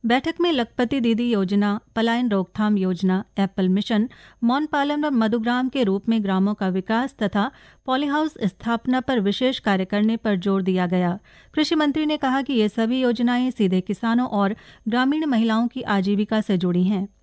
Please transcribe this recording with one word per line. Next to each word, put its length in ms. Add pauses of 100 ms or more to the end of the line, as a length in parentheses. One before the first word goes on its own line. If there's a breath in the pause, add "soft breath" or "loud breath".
बैठक 340
में 120
लखपति 480
दीदी 320
योजना, 480 (160)
पलायन 340
रोकथाम 480
योजना, 460 (140)
एप्पल 300
मिशन, 400 (360 loud breath)
मौन 220
पालन 380
और 60
मधुग्राम 580
के 160
रूप 240
में 140
ग्रामों 320
का 140
विकास 540
तथा 280 (360 loud breath)
पॉलीहाउस 480 (100)
स्थापना 560
पर 200
विशेष 380
कार्य 260
करने 320
पर 200
जोर 260
दिया 240
गया। 320 (360 soft breath)
कृषि 200
मंत्री 320
ने 100
कहा 260
कि 100
ये 160
सभी 320
योजनाएं 500
सीधे 300
किसानों 480
और 280 (320 loud breath)
ग्रामीण 380
महिलाओं 420
की 140
आजीविका 580
से 180
जुड़ी 260
हैं। 240 (140)